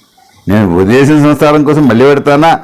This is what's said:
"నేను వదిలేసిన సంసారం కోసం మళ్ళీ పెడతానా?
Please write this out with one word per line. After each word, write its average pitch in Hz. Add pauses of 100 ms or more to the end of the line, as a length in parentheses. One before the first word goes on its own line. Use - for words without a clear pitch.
(480)
"నేను 98
వదిలేసిన 135
సంసారం 147
కోసం 151
మళ్ళీ 117
పెడతానా? 143